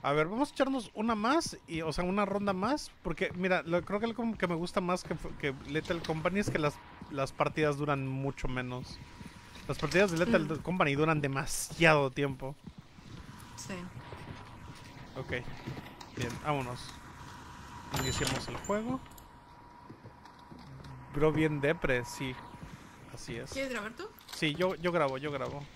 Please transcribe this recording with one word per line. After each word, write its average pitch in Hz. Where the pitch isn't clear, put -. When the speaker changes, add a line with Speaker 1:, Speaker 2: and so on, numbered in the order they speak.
Speaker 1:
A 139
ver, 151
vamos 247
a -
echarnos 269
una 220
más, 240
y, 165
o 160
sea, 180
una 196
ronda 202
más, 220
porque, 170
mira, 180
lo, 165
creo 202
que 226
algo 226
que 190
me 175
gusta 175
más 180
que, 170
que 143
Lethal 156
Company 165
es 208
que 160
las, 147
las 139
partidas 147
duran 143
mucho 135
menos. 127
Las 139
partidas 175
de 165
Lethal 180
Speaker 2:
Mm. 156
Speaker 1:
Company 160
duran 156
demasiado 143
tiempo. 135
Speaker 2:
Sí. -
Speaker 1:
Ok, 131
bien, 120
vámonos. 131
Iniciamos 131
el 120
juego. 226
Bro, 151
bien 151
depre, 139
sí. 131
Así -
es. 127
Speaker 2:
¿Quieres 269
grabar 220
tú? 339
Speaker 1:
Sí, 156
yo, 185
yo 175
grabo, 143
yo 147
grabo. 135